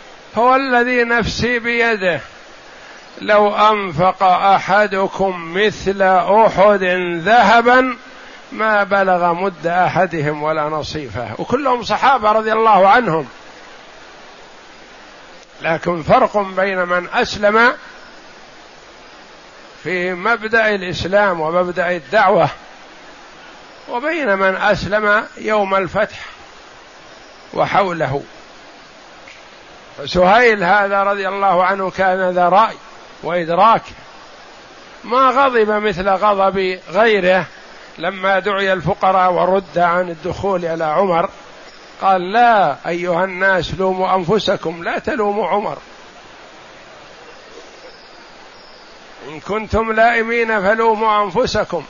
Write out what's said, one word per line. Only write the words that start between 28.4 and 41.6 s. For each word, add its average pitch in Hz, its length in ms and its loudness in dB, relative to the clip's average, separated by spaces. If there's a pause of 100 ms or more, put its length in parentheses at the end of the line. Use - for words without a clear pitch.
فسهيل 190 640 4
هذا 196 400 2
رضي 202 240 -2
الله 190 360 0
عنه 190 260 -2
كان 185 400 0
ذا 180 200 2
رأي 196 260 4 (480)
وإدراك، 175 580 2 (1200)
ما 262 260 2
غضب 247 400 2
مثل 208 400 -2
غضب 190 720 0 (100)
غيره 185 560 2 (520)
لما 190 420 -2
دعي 196 340 -2
الفقراء 185 580 0
ورد 180 460 0
عن 175 320 0
الدخول 175 560 -6
على 160 180 -4
عمر، 165 460 0 (720)